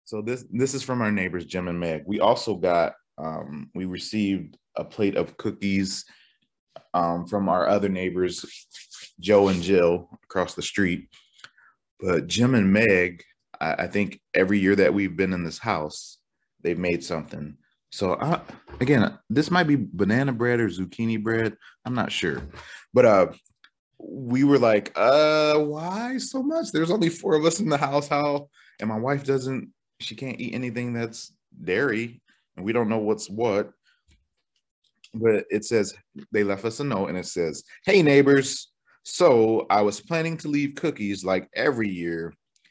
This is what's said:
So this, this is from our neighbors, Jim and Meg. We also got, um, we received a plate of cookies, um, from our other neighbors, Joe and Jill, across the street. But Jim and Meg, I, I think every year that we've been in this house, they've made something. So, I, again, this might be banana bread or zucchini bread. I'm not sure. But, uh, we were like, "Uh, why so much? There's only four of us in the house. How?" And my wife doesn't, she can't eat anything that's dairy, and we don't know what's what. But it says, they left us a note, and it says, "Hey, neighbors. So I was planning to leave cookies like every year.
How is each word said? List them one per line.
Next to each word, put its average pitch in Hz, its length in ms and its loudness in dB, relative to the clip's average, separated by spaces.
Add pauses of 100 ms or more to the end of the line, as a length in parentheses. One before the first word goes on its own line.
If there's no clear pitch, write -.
So 107 140 -8
this, 120 280 -6
this 131 220 0
is 135 100 -6
from 123 200 -2
our 107 100 2
neighbors, 92 320 -2
Jim 90 240 -6
and 85 100 -4
Meg. 80 280 -4
We 104 120 -4
also 110 360 2
got, 87 400 0 (240)
um, 78 560 -10
we 90 100 -8
received 98 720 -4 (180)
a - 80 -4
plate 98 340 -2
of - 200 -2
cookies, 98 720 -4 (880)
um, 85 320 0
from 98 240 -2
our 90 180 2
other 98 220 2
neighbors, 92 520 -2 (760)
Joe 101 280 6
and 90 140 0
Jill, 87 460 2 (160)
across 90 300 -4
the 85 80 -8
street. - 480 -2 (880)
But 87 260 0
Jim 120 280 2
and 98 180 4
Meg, 92 500 2 (380)
I, 80 200 -2
I 90 60 -4
think 101 320 -4 (140)
every 95 260 2
year 95 180 4
that 92 180 4
we've 98 200 -2
been 92 200 0
in 87 100 -4
this 80 140 -8
house, 82 580 -6 (460)
they've 85 160 -2
made 87 260 -2
something. 76 540 -10 (340)
So, 92 220 -2
I, 151 260 -2 (400)
again, 127 380 2 (100)
this 147 220 0
might 180 160 2
be 147 100 4
banana 110 560 0
bread 120 280 0
or 107 100 0
zucchini 107 520 -4
bread. 113 320 -2 (300)
I'm 123 100 -6
not 113 160 -2
sure. 71 300 -4 (540)
But, 123 100 8
uh, 101 220 8 (720)
we 131 460 -2
were 143 140 6
like, 110 380 4
"Uh, 151 640 4
why 175 580 -4
so 262 260 -6
much? 320 300 -4
There's 165 180 0
only 165 200 2
four 190 240 0
of 151 100 4
us 165 160 2
in 160 80 -2
the 151 80 2
house. 143 320 0
How?" 143 400 -2 (320)
And 107 80 -4
my 110 100 -4
wife 139 260 -2
doesn't, 131 460 -2 (300)
she - 140 -12
can't 127 260 -10
eat 123 140 -8
anything 123 380 -6
that's 117 400 -8 (320)
dairy, 117 580 -2 (340)
and 90 80 -12
we 107 80 -2
don't 117 160 0
know 113 100 0
what's 107 300 -2
what. 107 420 -2 (1400)
But 110 360 2
it 107 140 -2
says, 104 300 0 (380)
they 104 120 2
left 98 200 -2
us 113 160 -6
a 143 40 -4
note, 98 240 -2
and 87 100 -6
it 90 80 -8
says, 82 380 -4 (200)
"Hey, 196 180 6
neighbors. 139 680 4 (340)
So 113 640 4
I 104 120 4
was 104 180 0
planning 165 380 -4
to 160 100 -10
leave 143 280 -2
cookies 101 480 -4
like 92 300 -2
every 117 340 0
year. 85 440 -6 (380)